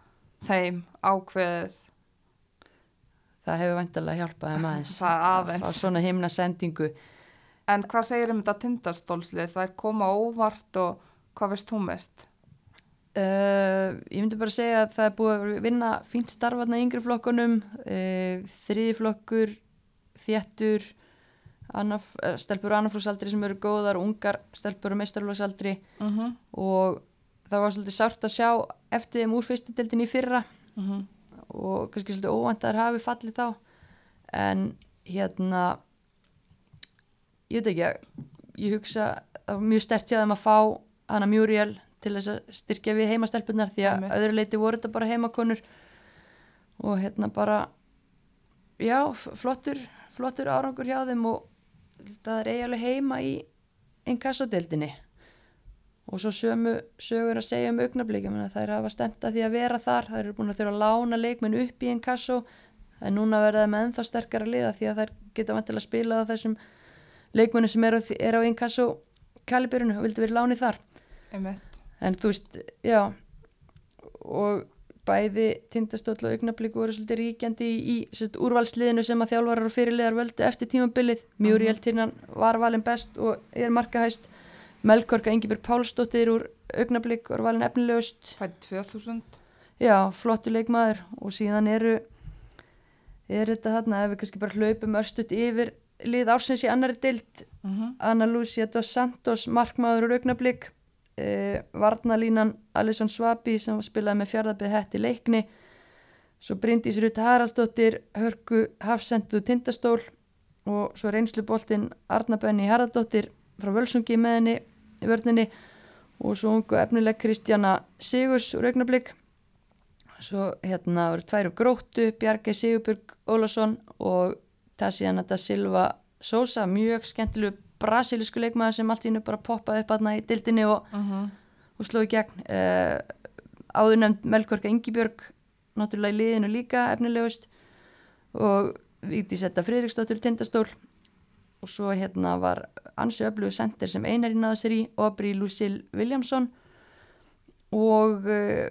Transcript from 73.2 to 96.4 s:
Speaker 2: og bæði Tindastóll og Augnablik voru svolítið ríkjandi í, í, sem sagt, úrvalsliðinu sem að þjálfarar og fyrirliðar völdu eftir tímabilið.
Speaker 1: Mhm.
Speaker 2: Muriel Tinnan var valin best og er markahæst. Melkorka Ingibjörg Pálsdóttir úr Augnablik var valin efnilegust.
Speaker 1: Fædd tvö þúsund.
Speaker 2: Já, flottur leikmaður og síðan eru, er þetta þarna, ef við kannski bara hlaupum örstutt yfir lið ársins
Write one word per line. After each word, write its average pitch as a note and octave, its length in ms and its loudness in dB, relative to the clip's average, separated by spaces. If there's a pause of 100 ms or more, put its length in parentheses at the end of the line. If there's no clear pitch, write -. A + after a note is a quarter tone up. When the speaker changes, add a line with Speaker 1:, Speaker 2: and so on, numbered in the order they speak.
Speaker 2:
og G#3 400 -2 (400)
bæði G#3 420 2 (220)
Tindastóll A3 480 -4
og A3+ 160 -2
Augnablik A3+ 420 -4
voru A3+ 180 -2
svolítið A3 260 -4
ríkjandi A#3 420 -4
í, A3+ 160 -2
í, A#3 180 -2 (160)
sem A3 160 -4
sagt, G#3+ 140 -10
úrvalsliðinu A#3 640 2
sem A#3 160 2
að A3+ 100 0
þjálfarar A#3 380 2
og - 40 -8
fyrirliðar A#3 440 2
völdu A#3 280 -2
eftir A#3+ 220 0
tímabilið. A#3+ 560 2
Speaker 1:
Mhm. - 240 -2
Speaker 2:
Muriel A3 320 6
Tinnan A3+ 320 0 (160)
var A3+ 300 2
valin A3+ 240 2
best A#3 360 -4
og A3 200 0 (160)
er A#3 160 -2
markahæst. A#3 560 0 (580)
Melkorka A3 460 6
Ingibjörg A3 320 0
Pálsdóttir A#3 720 0
úr A3+ 140 0 (260)
Augnablik A#3 560 -2
var A#3 120 -2
valin A3+ 200 2
efnilegust. A#3+ 800 -2
Speaker 1:
Fædd F3 220 -8
tvö F#3+ 220 -8
þúsund. A3+ 540 -12 (440)
Speaker 2:
Já, G3 280 6
flottur A3+ 440 -2
leikmaður A3+ 500 2 (180)
og G3+ 120 -8
síðan G#3+ 360 0
eru, A3 300 2 (1300)
er G#3+ 160 0
þetta A3 320 0
þarna, G#3+ 280 0
ef G3+ 60 -2
við G3+ 100 -6
kannski G3+ 200 -10
bara G3+ 160 -4
hlaupum G#3+ 400 0
örstutt A3 340 -4
yfir A#3 400 0 (280)
lið A#3 340 2
ársins B3 320 2